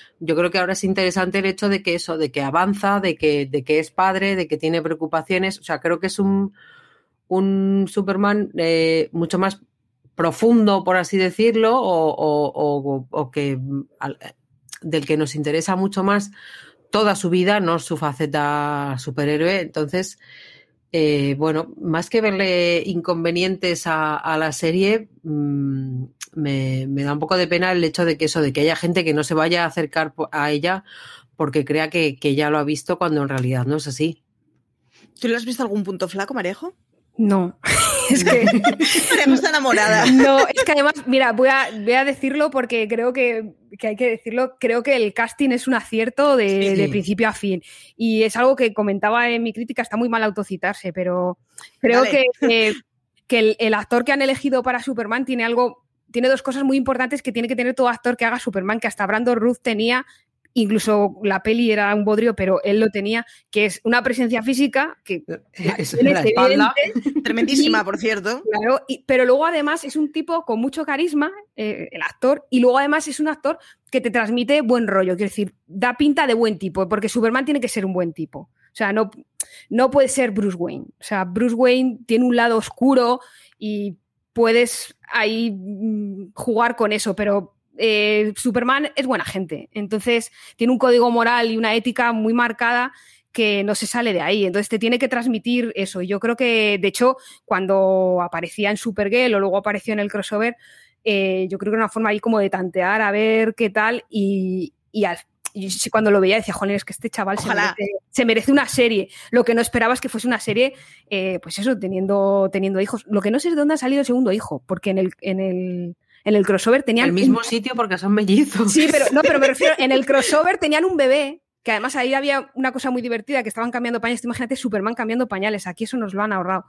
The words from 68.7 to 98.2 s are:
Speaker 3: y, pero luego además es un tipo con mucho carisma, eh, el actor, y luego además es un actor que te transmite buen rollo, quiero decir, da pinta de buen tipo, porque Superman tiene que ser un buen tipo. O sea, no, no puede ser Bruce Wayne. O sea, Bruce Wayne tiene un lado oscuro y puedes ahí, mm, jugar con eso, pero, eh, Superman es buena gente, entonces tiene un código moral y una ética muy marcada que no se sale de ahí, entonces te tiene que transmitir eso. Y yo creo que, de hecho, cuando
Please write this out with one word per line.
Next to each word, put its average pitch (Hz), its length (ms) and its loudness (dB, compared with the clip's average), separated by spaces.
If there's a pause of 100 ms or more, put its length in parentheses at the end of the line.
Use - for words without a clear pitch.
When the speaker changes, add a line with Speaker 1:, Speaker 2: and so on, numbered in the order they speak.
Speaker 3:
y, - 180 -8
pero 254 200 4
luego 269 200 4
además 311 380 -2
es 285 120 -12
un 302 160 -2
tipo 330 340 -4
con 226 140 -2
mucho 277 260 -4
carisma, 302 460 0 (240)
eh, 214 360 -8
el - 100 -12
actor, - 480 -2
y 254 120 4
luego 247 180 6
además 294 280 0
es 294 120 -8
un 302 80 0
actor 302 320 -4 (320)
que 262 100 0
te 240 80 -4
transmite 240 520 0
buen 233 260 2
rollo, 190 280 2
quiero 196 140 -2
decir, 202 240 -4 (140)
da 240 300 -2
pinta 294 280 4
de 247 80 2
buen 220 240 2
tipo, 190 320 -4
porque 208 200 -2
Superman 240 360 0
tiene 285 160 0
que 233 80 -2
ser 202 160 -4
un 190 80 -4
buen 175 200 -2
tipo. 156 260 -10 (100)
O - 260 -20
sea, 202 160 -2
no, 208 200 0 (580)
no 247 220 2
puede 277 160 4
ser 254 240 0
Bruce 196 260 -2
Wayne. 175 280 -8 (140)
O - 40 -20
sea, 190 220 -4
Bruce 226 300 0
Wayne 254 520 2
tiene 233 180 2
un 240 100 2
lado 233 220 4
oscuro 247 640 2 (400)
y 208 380 -6 (360)
puedes 233 600 2 (160)
ahí, 226 400 0
mm, 202 840 -6
jugar 233 420 -2
con 214 160 0
eso, 208 240 -2
pero, 202 400 -2 (260)
eh, 214 540 2
Superman 254 640 0
es 269 80 -2
buena 233 180 -2
gente, 170 480 -8
entonces 214 600 -2 (260)
tiene 233 160 2
un 247 60 2
código 247 320 4
moral 233 380 2
y 226 80 -2
una 220 180 0
ética 233 360 0
muy 220 220 0
marcada 240 580 0 (400)
que 208 320 0
no 208 100 -2
se 202 140 -4
sale 240 240 -2
de 180 80 0
ahí, 196 260 0
entonces 196 220 -2
te 220 120 -2
tiene 233 200 0
que 262 80 0
transmitir 240 680 -2
eso. 190 260 -6
Y 180 60 -6
yo 196 120 -2
creo 233 160 -2
que, 220 460 2
de 202 80 0
hecho, 247 260 2 (300)
cuando 190 760 2